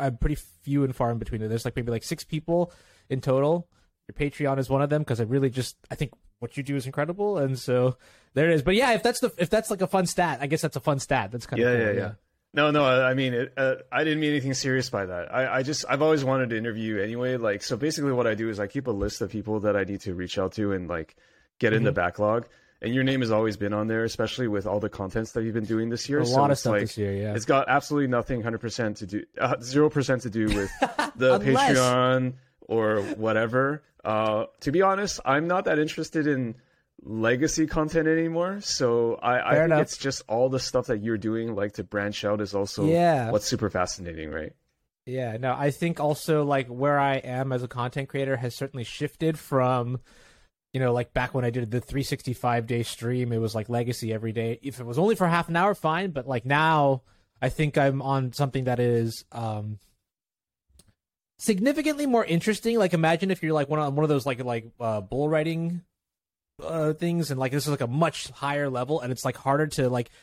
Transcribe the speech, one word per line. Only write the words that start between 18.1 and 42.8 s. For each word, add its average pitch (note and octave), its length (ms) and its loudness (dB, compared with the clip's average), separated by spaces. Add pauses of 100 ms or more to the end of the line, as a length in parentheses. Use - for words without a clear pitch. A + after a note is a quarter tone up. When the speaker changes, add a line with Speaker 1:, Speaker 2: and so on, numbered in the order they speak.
Speaker 2:
what A#2+ 140 2
I A2 80 2
do A2+ 140 -4
is G2+ 120 -4
I G2+ 60 -2
keep C3+ 200 -6
a A#2+ 60 -2
list G2+ 280 -4
of G2 100 -4
people G#2+ 300 -4
that G#2 160 2
I G2 80 2
need G2 180 -6
to F#2 120 -6
reach F2+ 240 -6
out F#2+ 140 -2
to G#2 200 -2
and, F2+ 160 -4
like, E2 280 -6 (420)
get A2 160 2
in A2 80 2
the G#2+ 80 4
Speaker 1:
Mm-hmm. - 60 -2
Speaker 2:
backlog. G#2 500 0 (340)
And A#2 140 -4
your C3 100 2
name C3 160 0
has A#2 100 0
always A2 260 2
been G2+ 160 -2
on G#2+ 160 -2
there, A2+ 160 0
especially A2+ 440 -2
with G2+ 180 -2
all G2+ 140 0
the G2+ 100 -4
contents G#2 420 -6
that A#2 100 -2
you've A2 120 -4
been A2 100 -2
doing A2+ 260 0
this A#2 180 -6
year. C#3 120 0
Speaker 1:
A B2 60 2
Speaker 2:
So B2+ 100 2
Speaker 1:
lot C#3+ 100 6
of C#3+ 60 4
Speaker 2:
it's C3 80 0
Speaker 1:
stuff A#2 120 0
Speaker 2:
like, G#2 100 4
Speaker 1:
this G#2+ 160 -6
year, G2+ 160 -2
yeah. G#2 200 -4
Speaker 2:
it's G#2 120 -4
got C#3 220 2
absolutely C#3+ 400 2
nothing, B2 340 -2
hundred A2+ 180 -4
percent A2 380 -4
to G#2 80 -10
do, G2 180 -6 (160)
uh, B2+ 200 0
zero C#3 300 2
percent C3 320 0
to A#2+ 80 -6
do A2 160 0
with G2+ 300 0
Speaker 1:
<laughs> - 400 -2
Speaker 2:
the B2+ 200 6
Speaker 1:
Unless B2+ 420 4
Speaker 2:
Patreon B2+ 560 2 (260)
or A2 400 2 (160)
whatever. A#2 640 0 (220)
Uh, G#2+ 400 0 (160)
to C#3+ 120 -2
be F3+ 100 4
honest, G3 420 0
I'm D3 240 2
not F#3 160 0
that D#3 140 2
interested D#3 480 -2
in B2+ 280 -2 (480)
legacy B2+ 640 0
content D#3 420 0
anymore. E3 520 0
So A#2 540 0
I, B2 240 0
I - 140 0
Speaker 1:
Fair - 0 - (100)
Speaker 2:
think - 100 4
Speaker 1:
enough. D3+ 100 4
Speaker 2:
it's - 140 -4
just - 320 -6
all B2 220 2
the C3 100 0
stuff B2+ 280 -2
that A2+ 140 0
you're A2+ 160 -2
doing, A2+ 360 -4
like, G2+ 200 -2
to G#2+ 100 -8
branch G2+ 420 -4
out G#2 160 0
is G2+ 120 -6
also G2+ 320 -2